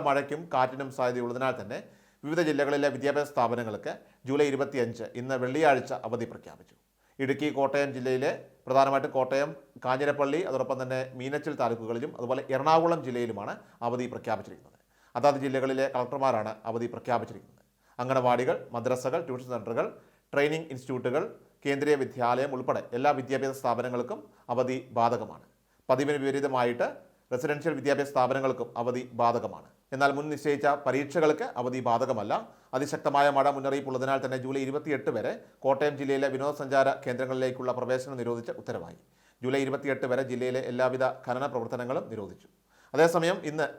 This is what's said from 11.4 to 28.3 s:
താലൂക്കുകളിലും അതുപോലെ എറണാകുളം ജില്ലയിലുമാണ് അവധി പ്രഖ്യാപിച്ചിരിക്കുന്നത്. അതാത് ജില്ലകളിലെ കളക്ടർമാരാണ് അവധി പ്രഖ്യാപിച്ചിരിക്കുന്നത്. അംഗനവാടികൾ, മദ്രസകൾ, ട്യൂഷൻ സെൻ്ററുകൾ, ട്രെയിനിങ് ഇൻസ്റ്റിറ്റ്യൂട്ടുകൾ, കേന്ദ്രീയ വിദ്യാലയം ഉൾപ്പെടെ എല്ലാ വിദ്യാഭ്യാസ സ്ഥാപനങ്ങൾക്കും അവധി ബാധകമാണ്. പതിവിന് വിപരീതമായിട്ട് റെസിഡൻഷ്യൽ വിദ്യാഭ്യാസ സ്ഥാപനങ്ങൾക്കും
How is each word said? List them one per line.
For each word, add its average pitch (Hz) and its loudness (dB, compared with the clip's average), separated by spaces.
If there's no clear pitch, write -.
താലൂക്കുകളിലും 117 -2
അതുപോലെ 127 -2
എറണാകുളം 160 4
ജില്ലയിലുമാണ് 120 -4
അവധി 123 -2
പ്രഖ്യാപിച്ചിരിക്കുന്നത്. 107 -8
അതാത് 139 6
ജില്ലകളിലെ 135 2
കളക്ടർമാരാണ് 123 0
അവധി 117 -2
പ്രഖ്യാപിച്ചിരിക്കുന്നത്. 113 -4
അംഗനവാടികൾ, 123 2
മദ്രസകൾ, 127 0
ട്യൂഷൻ 127 -8
സെൻ്ററുകൾ, 117 -2
ട്രെയിനിങ് 151 2
ഇൻസ്റ്റിറ്റ്യൂട്ടുകൾ, 127 -2
കേന്ദ്രീയ 139 4
വിദ്യാലയം 123 0
ഉൾപ്പെടെ 127 -2
എല്ലാ 139 4
വിദ്യാഭ്യാസ 131 -2
സ്ഥാപനങ്ങൾക്കും 120 -2
അവധി 127 0
ബാധകമാണ്. 110 0
പതിവിന് 147 4
വിപരീതമായിട്ട് 135 2
റെസിഡൻഷ്യൽ 147 -2
വിദ്യാഭ്യാസ 139 0
സ്ഥാപനങ്ങൾക്കും 131 0